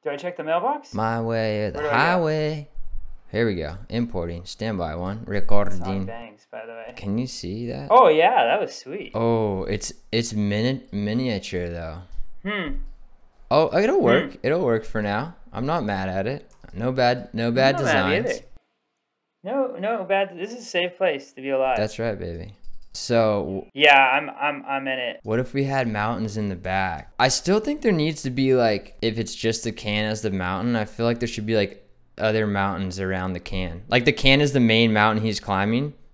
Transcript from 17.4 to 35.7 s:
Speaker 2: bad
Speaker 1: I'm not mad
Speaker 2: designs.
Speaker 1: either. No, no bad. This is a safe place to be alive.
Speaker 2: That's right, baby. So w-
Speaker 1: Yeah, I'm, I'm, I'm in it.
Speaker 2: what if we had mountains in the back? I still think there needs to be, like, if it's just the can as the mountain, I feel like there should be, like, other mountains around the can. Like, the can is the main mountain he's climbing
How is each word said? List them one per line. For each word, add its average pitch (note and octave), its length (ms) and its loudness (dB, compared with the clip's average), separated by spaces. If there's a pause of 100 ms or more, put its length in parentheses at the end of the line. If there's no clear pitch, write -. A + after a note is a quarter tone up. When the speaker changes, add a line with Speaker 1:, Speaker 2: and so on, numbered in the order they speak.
Speaker 2:
bad C3 260 4
Speaker 1:
I'm - 80 -2
not E3 100 2
mad F#2+ 300 2
Speaker 2:
designs. - 140 -2
Speaker 1:
either. - 60 -16 (1000)
No, B3+ 340 -2
no G3+ 260 -2
bad. F#3+ 340 0
This G#3 140 -8
is A#3 80 -14
a - 40 -16
safe F3+ 320 -4
place D3+ 360 -2
to C3 100 -16
be C3+ 80 -4
alive. C3 260 2
Speaker 2:
That's G#2+ 220 -2
right, A2+ 200 -2
baby. F2 360 -10 (400)
So A2 500 2
w- F#2+ 300 -8
Speaker 1:
Yeah, C#3+ 240 8
I'm, C3+ 320 4
I'm, C#3+ 360 -6
I'm C3+ 220 -4
in C3 100 -4
it. B2 240 -8
Speaker 2:
what G#2+ 160 -2
if B2+ 160 -4
we C#3 100 0
had C3+ 220 -2
mountains G#2+ 500 -2
in G#2 120 -4
the F#2 80 -6
back? F#2 640 -4
I B2+ 100 4
still F#3 320 2
think D4 220 -6
there A3 100 2
needs D3+ 300 -2
to C3 80 -4
be, C3 240 2
like, A2+ 480 0
if A2+ 160 -2
it's A2+ 160 -6
just A2+ 300 -2
the A#2 80 -4
can G#2+ 340 -4
as G#2+ 160 -4
the A2 80 -2
mountain, F#2+ 460 -2
I G#2+ 100 0
feel A#2 200 -4
like A#2 140 0
there A#2+ 80 -2
should G#2+ 180 -8
be, A2 100 0
like, G2+ 280 -2 (340)
other A2 280 2
mountains F#2+ 520 -2
around F#2 340 -4
the F2 80 -6
can. F2+ 480 -6
Like, B2 160 2
the C3 80 4
can C3+ 280 6
is C#3+ 120 2
the C3+ 80 4
main A2+ 320 6
mountain G#2+ 320 4
he's G#2+ 160 -2
climbing A2 540 -2 (200)